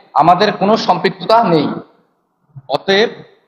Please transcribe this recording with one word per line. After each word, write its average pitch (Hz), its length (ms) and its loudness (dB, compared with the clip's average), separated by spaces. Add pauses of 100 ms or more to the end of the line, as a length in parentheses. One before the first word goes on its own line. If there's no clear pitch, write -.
(140)
আমাদের 180 380 2
কোনো 208 240 0
সম্পৃক্ততা 208 680 0
নেই। 156 240 0 (1000)
অতএব 196 400 0 (400)